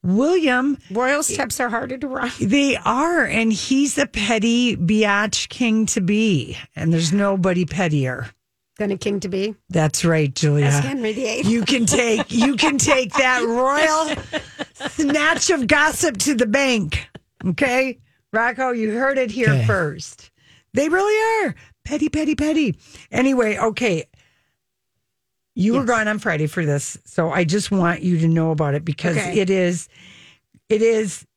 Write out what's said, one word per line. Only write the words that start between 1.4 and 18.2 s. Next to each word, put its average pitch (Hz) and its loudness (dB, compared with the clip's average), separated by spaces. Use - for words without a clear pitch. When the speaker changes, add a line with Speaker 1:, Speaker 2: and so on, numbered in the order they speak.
Speaker 2:
are 247 0
harder 254 -6
to 269 -8
run. 254 -4
Speaker 1:
They 269 2
are, 277 0
and 220 0
he's 269 0
a 285 2
petty 233 0
biatch 208 0
king 220 0
to - -2
be, 202 0
and 160 0
there's 165 2
nobody 190 2
pettier 143 -2
Speaker 2:
Than 208 -2
a 196 -2
king 202 -4
to 196 -8
be. 196 -4
Speaker 1:
That's 156 0
right, 156 2
Julia. 147 2
Speaker 2:
As 143 4
Henry 220 -2
the 254 -4
eighth. - -2
Speaker 1:
You 226 2
can 233 0
take, 226 0
you 240 2
can 294 2
take 262 2
that 254 2
Speaker 2:
<laughs> 233 0
Speaker 1:
royal 302 2
snatch 302 0
of 277 0
gossip 302 2
to 285 0
the 233 2
bank, 226 0
okay? 254 0